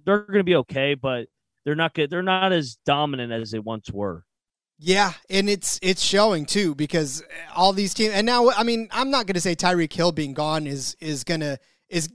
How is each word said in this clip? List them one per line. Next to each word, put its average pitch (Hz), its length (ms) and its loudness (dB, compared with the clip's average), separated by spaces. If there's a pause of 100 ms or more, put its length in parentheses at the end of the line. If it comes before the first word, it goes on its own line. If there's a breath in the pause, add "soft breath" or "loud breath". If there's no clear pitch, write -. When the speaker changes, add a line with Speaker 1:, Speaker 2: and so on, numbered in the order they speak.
Speaker 1:
they're 202 180 2
gonna 202 220 0
be 175 120 4
okay, 139 400 0
but 123 320 -4 (360)
they're 147 120 -2
not 165 180 0
good. 147 160 0
They're 180 140 -4
not 185 300 2
as 135 240 -2 (100)
dominant 139 460 0
as 113 180 -6
they 110 80 -4
once 110 320 -8
were. 98 320 -6 (560)
Speaker 2:
Yeah, 185 340 2 (160)
and 196 180 2
it's, - 360 -2
it's 185 200 0
showing, 196 440 2
too, 190 260 0
because 147 500 -4 (320)
all 185 160 6
these 196 220 -2
teams, 214 220 0
and 208 100 2
now, 240 240 6
I 220 140 4
mean, 226 280 -2
I'm 262 200 -2
not 240 160 0
gonna 185 120 -2
say 170 160 0
Tyreek 175 380 0
Hill 170 180 2
being 147 220 -6
gone 156 320 -2
is, 139 340 -8
is 147 240 -6
gonna, 151 360 -4 (280)
is 170 280 -4